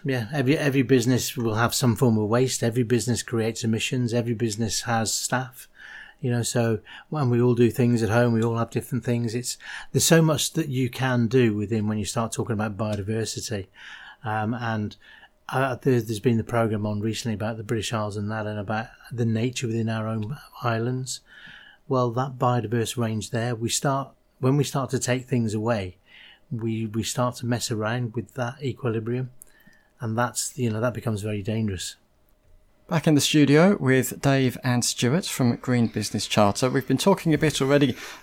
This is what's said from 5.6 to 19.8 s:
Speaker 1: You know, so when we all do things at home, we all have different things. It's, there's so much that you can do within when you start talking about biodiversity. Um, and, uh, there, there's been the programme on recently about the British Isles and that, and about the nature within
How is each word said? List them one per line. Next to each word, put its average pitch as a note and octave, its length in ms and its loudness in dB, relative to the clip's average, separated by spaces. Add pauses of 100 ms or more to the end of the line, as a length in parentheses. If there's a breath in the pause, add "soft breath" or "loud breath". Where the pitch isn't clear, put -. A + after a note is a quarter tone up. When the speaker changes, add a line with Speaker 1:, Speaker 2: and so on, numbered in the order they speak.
Speaker 1:
You B2+ 100 -2
know, A#2+ 120 0
so A#2 380 0 (300 loud breath)
when D3+ 180 0
we A#2+ 140 4
all B2 120 4
do A#2 160 6
things A#2+ 320 2
at A2 60 2
home, A#2+ 240 4
we A2+ 100 2
all A#2 140 0
have A#2 140 -2
different A#2+ 340 -4
things. A#2 300 -2
It's, A#2+ 240 -6 (340 loud breath)
there's C3+ 140 2
so E3 160 8
much D3+ 320 0
that D#3 160 -2
you B2+ 180 0
can B2 380 0
do A#2 280 4
within G#2 320 -2
when G#2+ 120 -2
you G2+ 80 -4
start A2+ 260 -4
talking A2+ 220 -4
about G#2 240 -4
biodiversity. G#2+ 880 -4 (580 loud breath)
Um, G#2+ 300 -2
and, A2+ 420 -4 (540 loud breath)
uh, C3 240 -2
there, B2 260 2
there's G#2+ 200 -4
been A#2 180 2
the G#2+ 60 -2
programme A2 420 0
on G#2 140 -4
recently A2 340 -4
about A2 240 -6
the A2 40 -10
British G#2+ 300 -4
Isles G#2+ 240 -4
and G#2 140 -4
that, A2 160 -4
and G#2+ 120 -6
about G#2+ 280 -4 (260)
the A#2 140 -2
nature A2+ 400 0
within A2+ 240 -2